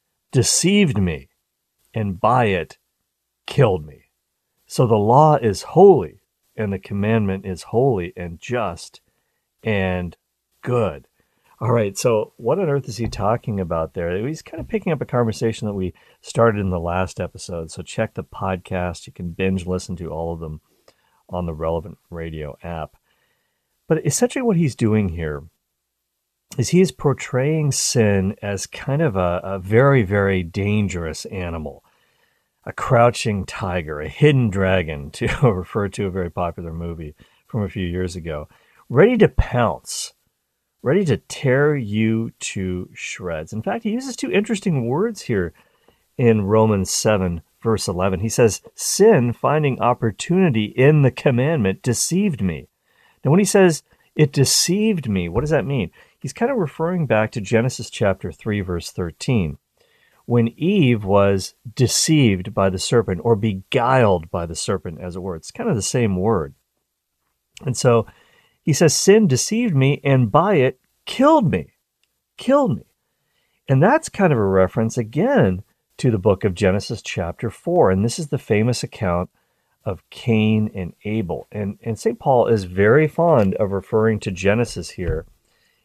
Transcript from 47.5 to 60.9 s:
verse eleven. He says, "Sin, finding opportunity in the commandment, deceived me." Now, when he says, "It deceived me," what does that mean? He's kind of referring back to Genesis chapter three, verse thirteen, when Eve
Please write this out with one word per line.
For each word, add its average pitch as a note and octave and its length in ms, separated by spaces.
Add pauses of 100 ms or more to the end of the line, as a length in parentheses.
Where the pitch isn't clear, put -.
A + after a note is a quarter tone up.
verse A2+ 280
eleven. F#2 320
He A2 100
says, A2 320 (140)
"Sin, D#3+ 580
finding C#3 480
opportunity A#2+ 840
in D3 360
the C3 80
commandment, A#2+ 720
deceived E3 580
me." E2+ 280 (540)
Now, C3+ 100
when F#3 100
he G3+ 40
says, F#3 380 (320)
"It D3 160
deceived E3+ 800
me," F#2 180
what F#2 140
does D3+ 80
that C#3+ 160
mean? C3 260 (260)
He's C#3 140
kind A#3+ 180
of C4+ 80
referring E3+ 480
back A2 280
to A#2 80
Genesis A2+ 480
chapter G2 420
three, G#2 300
verse F2 300
thirteen, F2 680 (680)
when A#2+ 300
Eve D3 480